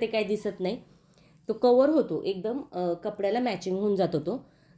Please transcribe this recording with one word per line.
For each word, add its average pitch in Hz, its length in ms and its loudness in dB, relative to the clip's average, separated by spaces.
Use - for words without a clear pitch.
ते 226 60 0
काय 220 180 -2
दिसत 202 360 -4
नाही, 185 200 -4
तो 220 40 0
कव्हर 247 360 6
होतो 254 340 2
एकदम, 196 380 -4
अ, 180 200 -2
कपड्याला 196 480 -4
मॅचिंग 190 380 -2
होऊन 202 180 0
जातो, 170 240 0
तो 202 280 -6